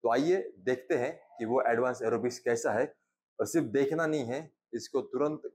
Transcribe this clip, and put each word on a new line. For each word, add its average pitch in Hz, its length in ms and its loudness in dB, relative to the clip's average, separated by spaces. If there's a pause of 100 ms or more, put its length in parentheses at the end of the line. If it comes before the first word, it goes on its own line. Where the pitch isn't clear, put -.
तो 117 60 0
आइए 156 500 0
देखते 127 360 -2
हैं 135 440 -4
कि 113 60 -4
वो 123 160 2
advance 117 400 2
aerobics 117 380 0
कैसा 117 320 0
है, 123 240 0 (440)
और 110 60 0
सिर्फ 151 200 0
देखना 143 420 0
नहीं 151 160 0
है, 139 280 -6 (220)
इसको 123 280 -4
तुरंत 147 400 -2 (140)